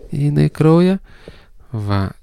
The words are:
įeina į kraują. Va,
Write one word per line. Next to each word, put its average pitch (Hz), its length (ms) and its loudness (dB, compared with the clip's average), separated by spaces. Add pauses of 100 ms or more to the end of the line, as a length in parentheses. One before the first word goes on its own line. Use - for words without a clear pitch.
(140)
įeina 147 340 0
į - 60 -4
kraują. 170 440 2 (720)
Va, 101 540 -4